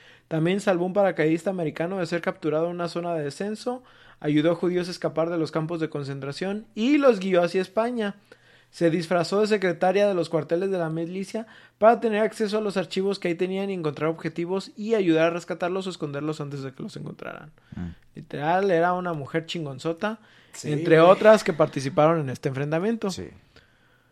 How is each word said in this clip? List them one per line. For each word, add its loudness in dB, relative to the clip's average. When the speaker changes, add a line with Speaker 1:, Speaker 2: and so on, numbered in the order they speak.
Speaker 1:
También 2
salvó 2
un -4
paracaidista 2
americano -4
de -2
ser -4
capturado -2
en -4
una -6
zona -4
de -4
descenso, -8
ayudó 2
a 2
judíos -2
a -8
escapar -2
de -2
los -2
campos -4
de -2
concentración -8
y 2
los 6
guió 2
hacia 0
España. -2
Se 2
disfrazó 0
de 2
secretaria 2
de 0
los 0
cuarteles 0
de -2
la -2
milicia -6
para 6
tener 0
acceso -2
a 0
los -4
archivos -2
que -4
ahí 0
tenían -2
y -4
encontrar -2
objetivos -6
y -2
ayudar 4
a 2
rescatarlos -4
o -6
esconderlos -6
antes -8
de -10
que -14
los -12
encontraran. -14
Speaker 2:
Mm. -8
Speaker 1:
Literal, -2
era 2
una -4
mujer -6
chingonzota, -6
Speaker 3:
Sí, -6
Speaker 1:
entre 4
Speaker 3:
güey. 10
Speaker 1:
otras 8
que 0
participaron 2
en -4
este -6
enfrentamiento. -2
Speaker 2:
Sí. -10